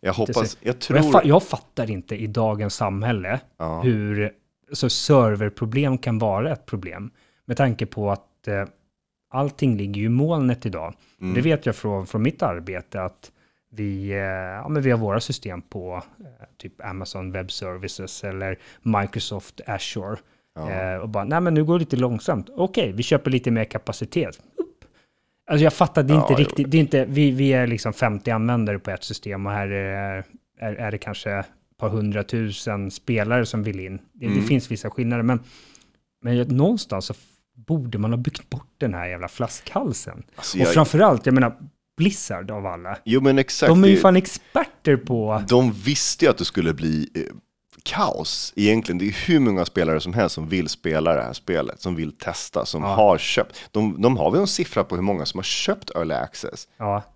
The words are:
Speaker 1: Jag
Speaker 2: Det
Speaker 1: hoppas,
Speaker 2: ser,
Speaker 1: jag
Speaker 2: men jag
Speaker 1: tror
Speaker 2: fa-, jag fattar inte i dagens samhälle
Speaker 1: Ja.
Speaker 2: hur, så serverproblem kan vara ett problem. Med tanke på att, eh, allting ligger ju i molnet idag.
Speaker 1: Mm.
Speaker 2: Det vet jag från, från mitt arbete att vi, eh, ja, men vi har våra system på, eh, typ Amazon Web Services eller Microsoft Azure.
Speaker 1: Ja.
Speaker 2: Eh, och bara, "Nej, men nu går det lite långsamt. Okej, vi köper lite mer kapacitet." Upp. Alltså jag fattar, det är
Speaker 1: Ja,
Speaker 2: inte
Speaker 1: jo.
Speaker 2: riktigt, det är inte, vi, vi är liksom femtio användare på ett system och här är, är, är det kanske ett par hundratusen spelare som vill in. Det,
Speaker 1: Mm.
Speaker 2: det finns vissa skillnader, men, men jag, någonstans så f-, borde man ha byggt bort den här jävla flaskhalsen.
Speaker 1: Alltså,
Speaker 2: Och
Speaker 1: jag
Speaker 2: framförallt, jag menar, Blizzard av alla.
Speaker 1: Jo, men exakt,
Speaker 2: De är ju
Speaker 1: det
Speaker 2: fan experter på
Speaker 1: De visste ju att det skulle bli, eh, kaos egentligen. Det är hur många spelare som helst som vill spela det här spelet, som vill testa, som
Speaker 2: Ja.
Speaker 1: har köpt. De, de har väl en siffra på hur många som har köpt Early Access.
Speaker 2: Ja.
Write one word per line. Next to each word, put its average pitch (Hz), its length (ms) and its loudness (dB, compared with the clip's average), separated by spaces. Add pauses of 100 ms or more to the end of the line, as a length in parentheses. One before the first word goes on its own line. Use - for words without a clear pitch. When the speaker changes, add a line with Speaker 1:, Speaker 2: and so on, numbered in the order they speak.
Speaker 1:
Jag 95 140 -2
Speaker 2:
Det - 40 -6
Speaker 1:
hoppas, 104 160 -2 (160)
Speaker 2:
ser, - 120 -16
Speaker 1:
jag - 20 -20
Speaker 2:
men 117 80 -2
jag 123 80 -6
Speaker 1:
tror 147 400 4
Speaker 2:
fa-, - 60 2
jag 160 160 6
fattar - 480 -8
inte 98 260 -8
i 110 100 -8
dagens 107 480 -2
samhälle 104 640 -2 (180)
Speaker 1:
Ja. 82 240 -4
Speaker 2:
hur, 104 500 0 (400)
så 135 180 -2
serverproblem 120 1080 2
kan 120 200 -2
vara 110 340 0
ett - 140 -10
problem. 95 440 -10 (340)
Med 120 120 -6
tanke 123 300 0
på 104 240 -4
att, - 380 -8
eh, 101 160 -4 (720)
allting 135 420 0
ligger 101 240 -4
ju 107 60 0
i - 20 0
molnet 131 580 0
idag. 87 280 -8 (260)
Speaker 1:
Mm. 92 140 -4
Speaker 2:
Det 120 60 2
vet 151 260 2
jag 113 100 -2
från, 98 300 -4
från 110 160 -4
mitt 127 200 -2
arbete 90 600 -6
att - 300 -10 (380)
vi, 98 400 -6
eh, 98 80 -4
ja, 95 500 -8
men 151 140 -2
vi 135 80 4
har 120 80 4
våra 110 220 0
system 101 420 -8
på, 90 400 -12 (180)
eh, 196 60 -20 (320)
typ - 260 -20
Amazon 92 480 -10
Web 92 200 -8
Services 92 720 -10
eller 95 340 -6 (240)
Microsoft 101 840 -4
Azure. 101 500 -8 (380)
Speaker 1:
Ja. 82 160 -8
Speaker 2:
Eh, 95 260 -6
och 110 120 -10
bara, 107 160 -4
"Nej, 151 160 -2
men 175 140 0
nu 156 100 4
går 160 100 2
det 175 40 2
lite 156 180 -2
långsamt. 123 600 -2
Okej, 185 360 -2
vi 107 100 -4
köper 139 280 0
lite 127 200 0
mer 110 140 0
kapacitet." - 760 -6 (160)
Upp. - 280 -10 (680)
Alltså 151 140 6
jag 156 80 6
fattar, - 300 2
det 135 100 4
är 156 40 8
Speaker 1:
Ja, 151 40 8
Speaker 2:
inte - 120 2
Speaker 1:
jo. 131 60 4 (100)
Speaker 2:
riktigt, 139 220 -2
det 147 60 4
är 160 40 8
inte, 143 240 2
vi, 139 260 2
vi 135 220 2
är 127 140 4
liksom 117 260 -2
femtio 107 420 0
användare 110 440 0
på 101 120 -8
ett 92 140 -8
system 98 420 -8
och 101 60 -4
här 101 160 -2
är, 98 560 -6 (360)
är, 110 120 -6
är 107 180 -6
det 104 80 -6
kanske - 340 -8
ett 98 140 -4 (320)
par 113 100 -2
hundratusen 104 1000 -4
spelare 113 560 0
som 110 160 -4
vill 101 180 -6
in. 95 180 -12 (140)
Det, - 140 -10
Speaker 1:
Mm. 101 140 2
Speaker 2:
det 101 60 0
finns 123 240 0
vissa - 200 -6
skillnader, 120 320 -2
men, 117 180 2 (840)
men 120 140 0
jag, 123 160 0
någonstans 160 520 0
så - 80 -10
f-, - 140 -16 (400)
borde 123 320 -2
man 110 140 0
ha 120 40 0
byggt 123 340 -6
bort - 280 -12
den 113 160 -2
här 87 120 -6
jävla 90 220 -8
flaskhalsen. - 920 -6 (140)
Speaker 1:
Alltså, - 220 -8
Speaker 2:
Och 180 60 4
Speaker 1:
jag 170 100 4
Speaker 2:
framförallt, 156 520 6
jag 131 80 4
menar, 127 220 4 (400)
Blizzard 110 540 0
av 101 160 -6
alla. 90 380 -8
Speaker 1:
Jo, 117 160 4
men 135 180 6
exakt, 135 320 2
Speaker 2:
De 180 140 8
är 196 40 12
ju 196 60 10
Speaker 1:
det 180 60 6
Speaker 2:
fan 185 160 8
experter - 800 0
på 107 520 -2
Speaker 1:
De 123 240 8
visste 107 520 0
ju 147 60 8
att 110 80 2
det 90 60 -2
skulle 82 300 0
bli, 78 400 -2
eh, 80 60 -4 (600)
kaos - 760 -2
egentligen. 104 420 4
Det 95 100 0
är - 200 -6
hur 165 120 6
många 101 240 4
spelare 80 360 0
som 87 140 -8
helst 101 200 2
som 78 140 -6
vill 85 200 0
spela 80 460 0
det 62 80 0
här 60 100 -6
spelet, 76 480 -4
som 92 160 -4
vill 78 220 -6
testa, - 460 -6
som 78 180 -6
Speaker 2:
Ja. 98 60 -2
Speaker 1:
har 101 300 6
köpt. - 380 -2 (140)
De, 104 320 0
de 123 140 6
har 80 140 2
väl 147 100 2
en 202 60 0
siffra 175 380 -2
på - 100 -8
hur 90 80 -2
många 95 240 -2
som - 120 -8
har 92 60 -8
köpt - 500 -4
Early 80 200 -2
Access. - 600 -8
Speaker 2:
Ja. 101 260 -4 (140)